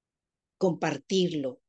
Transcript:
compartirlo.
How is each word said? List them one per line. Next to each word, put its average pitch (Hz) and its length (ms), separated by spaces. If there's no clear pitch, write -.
compartirlo. 165 1120